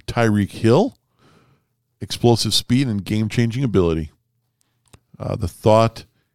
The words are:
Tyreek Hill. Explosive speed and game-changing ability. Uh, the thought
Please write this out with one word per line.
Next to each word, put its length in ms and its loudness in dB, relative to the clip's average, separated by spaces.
Tyreek 440 0
Hill. 460 2
Explosive 520 0
speed 360 0
and 140 -4
game-changing 600 -2
ability. 460 0
Uh, 180 -8
the 120 -6
thought 560 0